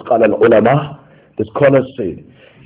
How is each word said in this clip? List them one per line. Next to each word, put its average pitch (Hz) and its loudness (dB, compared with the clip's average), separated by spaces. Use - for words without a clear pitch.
قال 113 0
العلماء, 113 0
the 110 -6
scholars 135 0
say, 90 -10